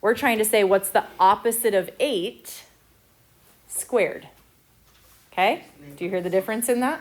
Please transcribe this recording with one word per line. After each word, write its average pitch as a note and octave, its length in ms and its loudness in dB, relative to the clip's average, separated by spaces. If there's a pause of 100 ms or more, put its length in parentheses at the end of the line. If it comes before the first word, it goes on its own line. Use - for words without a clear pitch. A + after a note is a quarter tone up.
We're A3 140 2
trying A#3+ 240 0
to G#3+ 60 2
say, G#3+ 200 2
What's F#3+ 260 2
the - 140 0 (140)
opposite G#3 560 2
of F3+ 240 0
eight A3 680 -6 (1040)
squared? - 600 -4 (1040)
Okay? G#3 320 0 (320)
Do - 80 -10
you F3+ 60 -4
hear F#3 100 -2
the F3 100 -6
difference G#3+ 380 -2
in A#3+ 120 0
that? C#4 200 -2